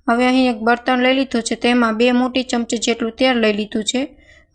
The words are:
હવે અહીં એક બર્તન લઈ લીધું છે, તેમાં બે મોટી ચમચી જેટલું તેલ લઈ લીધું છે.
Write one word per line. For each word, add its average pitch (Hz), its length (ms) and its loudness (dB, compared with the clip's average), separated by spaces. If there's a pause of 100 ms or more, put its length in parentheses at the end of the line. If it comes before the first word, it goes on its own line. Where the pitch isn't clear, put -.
હવે 233 180 2
અહીં 254 240 2
એક 226 120 -4
બર્તન 240 400 0
લઈ 254 140 2
લીધું 262 280 -2
છે, 226 120 -6
તેમાં 240 420 0
બે 247 160 4
મોટી 247 320 0
ચમચી 233 340 -4
જેટલું 226 340 -4
તેલ 262 260 0
લઈ 214 160 2
લીધું 208 300 -6
છે. 247 160 -2 (540)